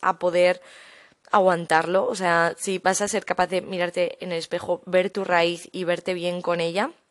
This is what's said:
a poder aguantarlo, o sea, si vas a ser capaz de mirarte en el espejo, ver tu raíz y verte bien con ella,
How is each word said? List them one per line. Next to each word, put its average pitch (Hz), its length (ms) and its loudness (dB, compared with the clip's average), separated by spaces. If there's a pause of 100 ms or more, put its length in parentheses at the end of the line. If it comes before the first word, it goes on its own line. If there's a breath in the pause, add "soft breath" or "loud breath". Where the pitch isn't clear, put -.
a 180 160 0
poder 180 420 2 (680 loud breath)
aguantarlo, 175 760 2
o - 80 -2
sea, 170 440 2
si 190 200 -4
vas 185 220 2
a 208 80 -2
ser 196 160 -2
capaz 180 240 0
de 180 120 -2
mirarte 175 640 -4
en 180 80 -6
el 165 60 -4
espejo, 170 480 -4
ver 185 240 2
tu 196 140 -4
raíz 170 480 0
y 185 120 -8
verte 175 300 -2
bien 175 260 -4
con 175 200 -2
ella, 175 300 -2 (200)